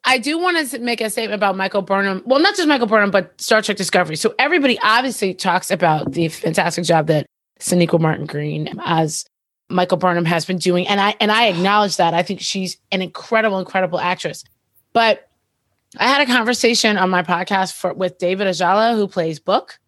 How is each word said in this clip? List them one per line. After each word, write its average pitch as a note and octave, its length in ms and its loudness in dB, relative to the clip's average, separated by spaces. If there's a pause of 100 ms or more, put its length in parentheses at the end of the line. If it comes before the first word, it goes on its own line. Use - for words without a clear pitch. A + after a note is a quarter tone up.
I C4 140 2
do C#4+ 200 -4
wanna F4 220 0
s-, C4 180 -6
make A#3 220 -4
a A3 80 -2
statement G#3+ 260 -4
about G3 220 0
Michael G3 260 -2
Burnham. G3 440 0
Well, C4 140 4
not G4+ 160 2
just E4+ 120 0
Michael B3+ 200 2
Burnham, G#3 220 4
but F#3+ 300 0
Star A3 220 2
Trek G#3 160 -4
Discovery. E3+ 380 0
So - 220 -2
everybody C#4 440 2
obviously A3 500 0
talks F3+ 380 -2
about D#3+ 420 0
the E3 160 0
fantastic E3 560 -2
job D#3+ 220 2
that C#3+ 180 2 (340)
Sonequa F3 400 2
Martin D#3 280 0
Green D3+ 580 -6
as D#3+ 400 -2 (460)
Michael F3+ 280 0
Burnham F3 280 0
has E3 180 0
been F#3 140 -4
doing. F3 280 0
And G3+ 140 0
I, G#3 200 0
and G#3+ 120 2
I A3+ 140 2
acknowledge G3 500 0
that. E3+ 160 2
I E3+ 100 0
think F3 200 -6
she's F#3+ 340 -6 (140)
an F#3+ 100 -2
incredible, G3+ 580 -2
incredible F#3 400 -2
actress. F3 460 -6 (500)
But A3+ 320 2 (680)
I G#3+ 100 0
had C#4 140 2
a C4 100 2
conversation A#3 680 2
on F#3 100 2
my F3+ 140 2
podcast F3+ 500 -2
for, - 220 -6
with F3+ 240 -4
David F#3+ 280 -2
Ajala, F#3+ 480 2
who G#3 140 0
plays E3 320 -4
Book. - 480 -2